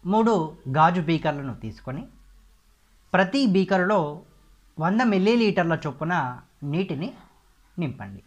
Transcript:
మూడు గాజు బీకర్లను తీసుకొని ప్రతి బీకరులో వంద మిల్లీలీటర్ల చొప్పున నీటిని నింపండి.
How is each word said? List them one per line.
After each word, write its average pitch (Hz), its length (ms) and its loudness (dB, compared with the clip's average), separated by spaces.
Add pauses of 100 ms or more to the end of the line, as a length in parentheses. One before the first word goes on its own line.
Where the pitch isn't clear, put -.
మూడు 202 520 2 (100)
గాజు 160 320 4
బీకర్లను 143 540 -2
తీసుకొని 127 540 -12 (1040)
ప్రతి 269 340 2
బీకరులో 185 760 2 (560)
వంద 185 220 0
మిల్లీలీటర్ల 196 880 2
చొప్పున 139 560 -6 (200)
నీటిని 165 520 -4 (640)
నింపండి. 101 480 -8